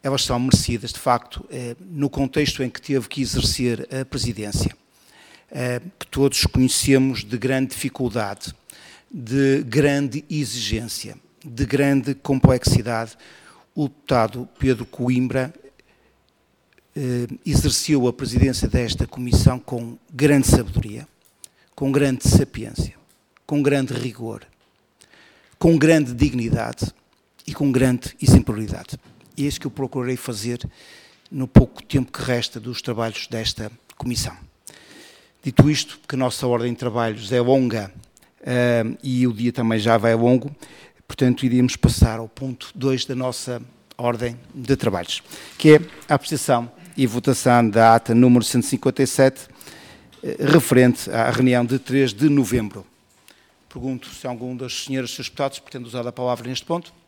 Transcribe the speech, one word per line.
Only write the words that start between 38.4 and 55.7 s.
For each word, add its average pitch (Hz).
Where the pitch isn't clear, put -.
eh, 123
e 127
o 120
dia 117
também 113
já 113
vai 113
longo, 123
portanto, 127
iríamos 123
passar -
ao 113
ponto -
dois 131
da 135
nossa 123
ordem 120
de 131
trabalhos, 95
que 151
é 151
a 151
apreciação 123
e 135
votação 120
da 113
ata 117
número 120
cento 120
e -
cinquenta 135
e 131
sete, 135
eh, 123
referente 131
à 117
reunião 123
de 127
três 127
de 127
novembro. 113
Pergunto 127
se -
algum 123
das 123
senhoras 131
e -
senhores -
deputados 139
pretende 123